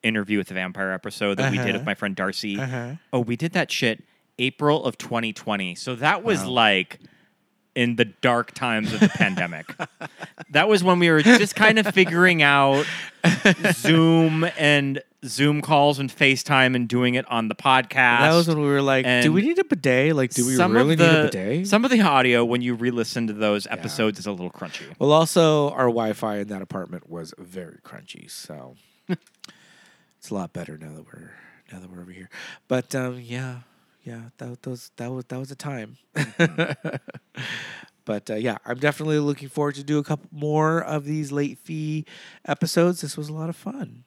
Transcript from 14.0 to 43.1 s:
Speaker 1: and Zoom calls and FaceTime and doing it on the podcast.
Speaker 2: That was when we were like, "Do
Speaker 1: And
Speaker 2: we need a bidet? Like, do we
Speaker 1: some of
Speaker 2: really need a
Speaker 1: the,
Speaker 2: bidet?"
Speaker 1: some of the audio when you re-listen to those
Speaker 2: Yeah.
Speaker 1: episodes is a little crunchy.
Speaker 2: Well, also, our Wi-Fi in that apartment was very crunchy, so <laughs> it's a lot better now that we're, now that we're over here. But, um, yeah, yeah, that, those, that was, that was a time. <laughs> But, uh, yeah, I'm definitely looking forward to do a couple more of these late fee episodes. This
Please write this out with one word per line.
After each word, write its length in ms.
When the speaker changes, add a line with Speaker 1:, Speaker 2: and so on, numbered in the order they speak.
Speaker 1:
and 420
Zoom 380
calls 380
and 100
FaceTime 680
and 120
doing 260
it 160
on 200
the 60
podcast. 680
Speaker 2:
That 120
was 140
when 120
we 80
were 140
like, 240
"Do 40
Speaker 1:
And 240
Speaker 2:
we 100
need 160
a 40
bidet? 520
Like, 180
do 140
we 80
Speaker 1:
some 160
of 60
Speaker 2:
really 180
need 60
a 220
Speaker 1:
the, 20
Speaker 2:
bidet?" 420
Speaker 1:
some 180
of 60
the 100
audio 420
when 200
you 100
re-listen 540
to 60
those 340
Speaker 2:
Yeah. 60
Speaker 1:
episodes 440
is 80
a 60
little 180
crunchy. 360
Speaker 2:
Well, 140
also, 600
our 140
Wi-Fi 540
in 80
that 160
apartment 440
was 300
very 460
crunchy, 480
so 440
<laughs> 160
it's 1200
a 20
lot 180
better 280
now 160
that 100
we're, 280
now 80
that 120
we're 100
over 100
here. 180
But, 280
um, 260
yeah, 380
yeah, 260
that, 240
those, 320
that 160
was, 140
that 120
was 140
a 40
time. 420
<laughs> 640
But, 260
uh, 40
yeah, 300
I'm 140
definitely 400
looking 300
forward 260
to 80
do 160
a 40
couple 280
more 520
of 220
these 260
late 280
fee 460
episodes. 580
This 140